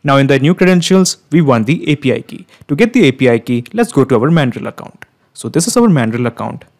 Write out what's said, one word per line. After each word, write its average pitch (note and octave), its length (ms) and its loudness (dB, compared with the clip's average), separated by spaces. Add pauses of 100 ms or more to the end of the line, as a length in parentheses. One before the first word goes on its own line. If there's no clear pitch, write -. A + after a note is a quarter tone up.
Now C#3 140 2
in C#3 80 2
the C3+ 140 2
new D#3 160 2
credentials, F#3 600 2 (140)
we F3 100 2
want A#2+ 260 0
the D#3+ 200 -4
A D3+ 80 0
P C3 160 -4
I A2+ 100 -4
key. - 260 -20 (200)
To D3 80 -4
get A3 180 0
the D#3+ 160 2
A - 20 2
P B2+ 180 0
I A#2 80 2
key, A#2+ 360 -4
let's A#3 180 -2
go C3+ 120 2
to B2 160 0
our C3+ 120 0
Mandrill D3 340 -2
account. - 400 -16 (280)
So - 140 -14
this D3+ 200 -2
is A#3+ 100 -2
our A#3+ 100 4
Mandrill A#2+ 380 0
account. A2+ 400 -8 (140)